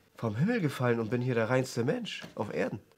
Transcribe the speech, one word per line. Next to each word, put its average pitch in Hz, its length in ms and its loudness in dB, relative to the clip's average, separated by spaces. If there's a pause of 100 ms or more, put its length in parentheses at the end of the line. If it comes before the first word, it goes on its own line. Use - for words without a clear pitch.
(160)
vom 113 200 -2
Himmel 208 260 2
gefallen 123 380 2
und 110 100 -2
bin 123 140 0
hier 127 100 0
der 113 160 2
reinste 131 340 2
Mensch 208 380 -2 (140)
auf - 180 -4
Erden. 95 260 -2 (180)